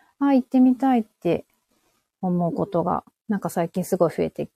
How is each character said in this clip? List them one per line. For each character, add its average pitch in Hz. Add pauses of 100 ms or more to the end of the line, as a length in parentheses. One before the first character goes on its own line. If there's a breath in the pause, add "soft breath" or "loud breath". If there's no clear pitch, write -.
(200)
「あ、 277
行 254
っ -
て 254
み 254
た 262
い」 233
っ -
て - (760)
思 175
う -
こ 165
と 170
が、 160 (240)
な 214
ん 196
か 170
最 170
近 185
す 180
ご 170
い 156
増 165
え 160
て -
き -